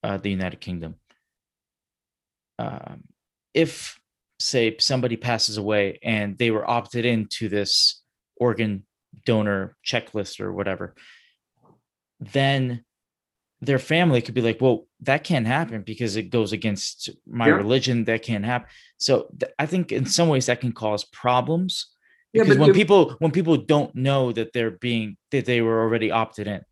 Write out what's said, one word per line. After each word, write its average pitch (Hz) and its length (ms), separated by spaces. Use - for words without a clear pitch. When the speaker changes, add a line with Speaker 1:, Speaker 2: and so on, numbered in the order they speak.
Speaker 1:
uh, 101 160
the 101 140
United 92 280
Kingdom. 85 360
Um, - 460
if, - 460
say, 113 400
somebody 123 380
passes 113 400
away 104 440
and 104 340
they 117 140
were 107 180
opted 117 380
into 113 420
this - 540
organ 107 500
donor 101 500
checklist - 540
or 98 120
whatever, 98 440
then 131 640
their 131 180
family 156 420
could 117 120
be 120 80
like, 113 180
"Well, 127 280
that 143 220
can't 127 240
happen 120 360
because 110 320
it 104 160
goes 110 200
against - 580
my 117 220
Speaker 2:
Yeah. 151 60
Speaker 1:
religion. 127 520
That 113 180
can't 104 200
happen." 120 240
So - 420
th-, - 180
I 147 80
think 175 260
in 123 140
some 170 220
ways 135 200
that 123 120
can 120 140
cause 107 320
problems 147 840
Speaker 2:
Yeah, 220 100
Speaker 1:
because 135 140
Speaker 2:
but 139 40
Speaker 1:
when 170 120
Speaker 2:
the 190 60
Speaker 1:
people, 190 400
when 156 120
people 165 260
don't 147 380
know 131 360
that 113 220
they're 113 180
being, 110 460
that 127 140
they 120 160
were 113 200
already 110 300
opted 110 360
in 101 140